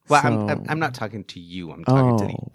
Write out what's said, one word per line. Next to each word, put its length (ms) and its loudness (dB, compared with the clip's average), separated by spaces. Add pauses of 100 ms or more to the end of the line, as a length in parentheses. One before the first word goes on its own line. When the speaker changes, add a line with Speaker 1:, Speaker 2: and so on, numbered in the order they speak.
Speaker 1:
Well, 140 6
I'm, 260 2
I'm, 160 -4
Speaker 2:
So 60 -6
Speaker 1:
I'm 80 -2
not 140 -2
talking 320 -10
to 140 -18
you. 320 -10
I'm 140 -12
talking 320 4
to 160 0
the 60 -8
Speaker 2:
Oh, 160 -12